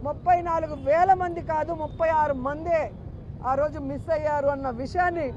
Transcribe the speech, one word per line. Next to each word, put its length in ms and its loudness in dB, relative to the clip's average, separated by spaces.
ముప్పై 300 4
నాలుగు 260 -2
వేల 240 6
మంది 180 -4
కాదు, 200 0
ముప్పై 260 -2
ఆరు 140 2
మందే 340 0
ఆ 100 4
రోజు 200 0
మిస్ 260 -8
అయ్యారు 400 0
అన్న 120 -6
విషయాన్ని 560 0